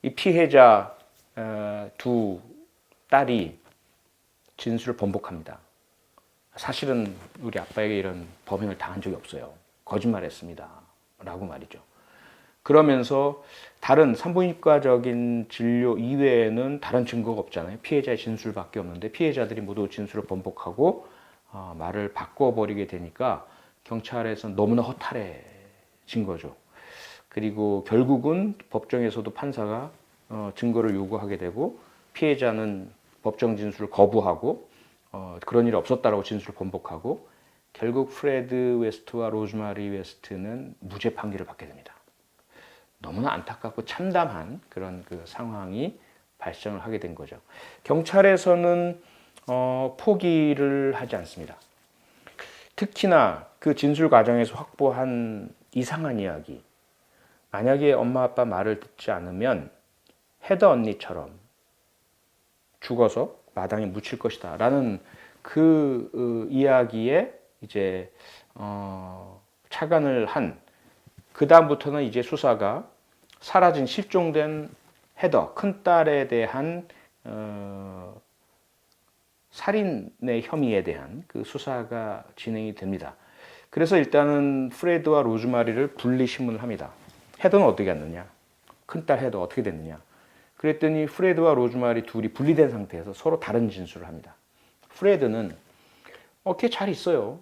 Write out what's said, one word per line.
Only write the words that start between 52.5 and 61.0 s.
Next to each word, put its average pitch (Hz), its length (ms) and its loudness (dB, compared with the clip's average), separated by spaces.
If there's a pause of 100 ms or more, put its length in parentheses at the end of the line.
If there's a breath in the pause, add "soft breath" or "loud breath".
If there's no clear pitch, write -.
특히나 151 720 4 (120)
그 151 160 2
진술 147 340 2
과정에서 120 460 6
확보한 123 1000 -2 (180)
이상한 131 460 -4
이야기, 78 440 -8 (880 soft breath)
만약에 139 420 2
엄마 123 300 2
아빠 123 220 2
말을 104 360 -2
듣지 - 300 -10
않으면 90 600 -4 (800)
헤더 190 200 8
언니처럼 107 600 -2 (1500)